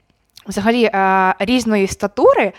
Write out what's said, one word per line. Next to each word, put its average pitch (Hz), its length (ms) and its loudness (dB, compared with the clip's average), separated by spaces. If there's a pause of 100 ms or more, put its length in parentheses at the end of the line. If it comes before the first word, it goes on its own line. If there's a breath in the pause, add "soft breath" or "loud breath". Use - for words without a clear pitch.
(500)
взагалі, 214 440 0
а, 190 460 0
різної 214 480 0
статури, 247 720 0